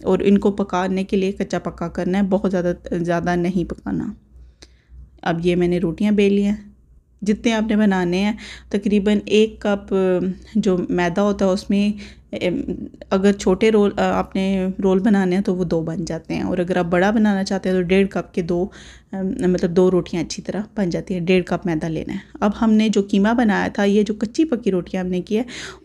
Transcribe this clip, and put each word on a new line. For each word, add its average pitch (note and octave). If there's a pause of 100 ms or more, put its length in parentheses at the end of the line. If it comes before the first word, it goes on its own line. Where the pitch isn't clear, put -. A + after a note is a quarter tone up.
और F#3
इनको G3+
पकाने F#3+
के G#3
लिए F#3+
कच्चा F#3+
पक्का E3+
करना F3+
है, G#3
बहुत F#3+
ज़्यादा, F3
ज़्यादा E3+
नहीं F3
पकाना। - (1080)
अब E3+
ये F3
मैंने F3
रोटियां E3+
बेल G3+
ली G3+
हैं। G#3 (520)
जितने A3
आपने A3
बनाने F#3+
हैं, G#3 (340)
तकरीबन G#3
एक A3
कप, G3+
अ, F#3
जो F#3
मैदा F3
होता G3+
है F#3+
उसमें, G3+ (400)
अ, - (760)
अगर G3
छोटे G3+
रोल, G#3
अ, -
आपने F#3+
रोल F#3+
बनाने G3
हैं G3
तो F#3+
वो F#3
दो E3
बन E3
जाते D#3+
हैं D#3+
और F#3
अगर F3
आप F3
बड़ा F3+
बनाना G#3
चाहते F#3+
हैं F#3
तो F3+
डेढ़ F#3+
कप F#3
के F#3+
दो, F3 (400)
अ, G3
मतलब F3+
दो F#3
रोटियां F3
अच्छी -
तरह F#3 (120)
बन F#3+
जाती E3
हैं। F3
डेढ़ F#3
कप F3
मैदा E3
लेना D#3+
है। G3 (220)
अब G#3
हमने A3
जो G3+
कीमा G3+
बनाया G3+
था, G3+
ये G3+
जो G#3
कच्ची A3+
पक्की B3
रोटियां F#3
हमने F3+
की F3
है A#3+ (380)